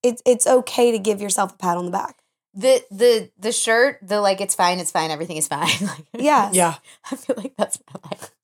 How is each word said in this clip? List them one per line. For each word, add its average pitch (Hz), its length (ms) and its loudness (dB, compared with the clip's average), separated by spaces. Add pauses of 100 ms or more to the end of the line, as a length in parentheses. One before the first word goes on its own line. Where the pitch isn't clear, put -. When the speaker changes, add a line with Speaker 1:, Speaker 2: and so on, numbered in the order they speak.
Speaker 1:
it's, 240 220 0
it's 247 200 4
okay 247 460 2
to 226 80 -2
give 202 220 -2
yourself 196 320 -2
a - 40 -20
pat 175 200 -2
on 180 80 -4
the 175 60 -6
back. - 260 -6 (360)
Speaker 2:
The, 247 380 2
the, 220 480 2
the 214 140 -4
shirt, 240 480 2
the, 202 180 -2
like, 196 220 0
"It's 196 140 -4
fine, 180 240 2
it's 170 120 -6
fine, 160 180 -2
everything 160 280 -8
is 151 100 -4
fine." 147 280 -4
<laughs> 165 60 -8
Like, 185 320 -8
Speaker 1:
Yeah. 240 380 2
Speaker 3:
Yeah. 175 240 2 (340)
Speaker 2:
I 269 60 -8
feel 254 220 -6
like 226 200 -12
that's - 200 -4
what - 260 -20
I 151 60 -20
like. - 220 -14 (120)